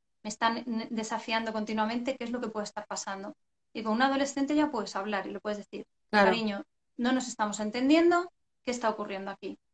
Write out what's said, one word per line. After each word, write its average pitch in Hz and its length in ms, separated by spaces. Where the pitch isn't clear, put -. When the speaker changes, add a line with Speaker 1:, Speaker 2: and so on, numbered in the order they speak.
Speaker 1:
me 214 80
están 233 280
n-, 226 320
desafiando 226 600
continuamente, 220 640
¿qué 240 80
es 233 60
lo 240 100
que 233 80
puede 214 160
estar 208 220
pasando? 202 480
Y 226 100
con 214 120
un 233 80
adolescente 277 520
ya 294 160
puedes 208 260
hablar 196 300
y 202 60
le 202 80
puedes 208 180
decir, - 280
Speaker 2:
Claro. 208 320
Speaker 1:
"Cariño, 202 220
no 247 160
nos 254 160
estamos 208 320
entendiendo, 320 720
¿qué 254 80
está 233 180
ocurriendo 202 400
aquí?". - 280